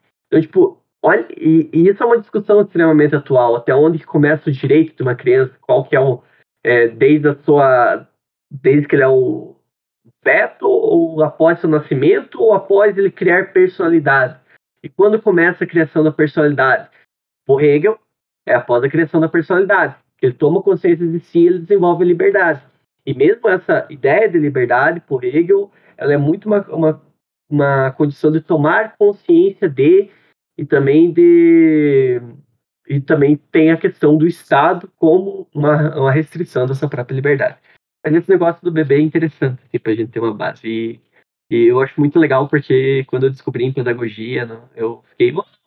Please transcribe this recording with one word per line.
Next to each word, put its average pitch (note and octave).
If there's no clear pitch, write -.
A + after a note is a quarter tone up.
Então, D#3
tipo, -
olha, -
e, D#3+
e E3
isso G3+
é -
uma A#3
discussão G#3
extremamente D#3
atual, B2+
até B2
onde D#3
que D3
começa D3+
o C#3+
direito C#3+
de -
uma B2+
criança, C3
qual C3
que -
é C#3+
o, C3+
é, A#2+
desde C#3+
a C#3+
sua, C3
desde C#3+
que -
ele C#3
é C3
o C3
feto, -
ou D#3+
após D#3+
seu F3
nascimento, D3+
ou A3
após G3
ele G3
criar F#3
personalidade. E3
E D3+
quando G#3+
começa F3
a F3
criação E3
da D#3
personalidade? C#3+
Por C3+
Hegel, D3+
é -
após A#2+
a C#3
criação D#3+
da D#3+
personalidade, F3+
que -
ele B2
toma D#3+
consciência F3
de E3
si, E3+
ele F3+
desenvolve F3
a F3+
liberdade. F3
E C3+
mesmo F3
essa F3+
ideia D3+
de F3
liberdade, C#3
por B2+
Hegel, E3+
ela C#3+
é C#3+
muito D3+
uma, G#3
uma, D#3
uma C#3
condição D3+
de D#3+
tomar E3+
consciência G3
de, D#3
e D#3
também D3
de, D#3+
e C#3
também D3
tem D#3+
a E3
questão D#3
do D#3
Estado F3
como F#3
uma, D3+
uma C3+
restrição D3+
dessa C3+
própria C3+
liberdade. C#3
Mas D3+
esse E3+
negócio E3+
do F3
bebê D3+
é D3
interessante, D3+
assim, -
pra A2
gente A2
ter -
uma A2+
base. -
E, A2+
e A#2
eu B2+
acho -
muito D3
legal, C#3+
porque C3+
quando B2+
eu C3+
descobri C3
em C3
pedagogia, A#2+
né, -
eu A#2
fiquei, B2
"Bom, E3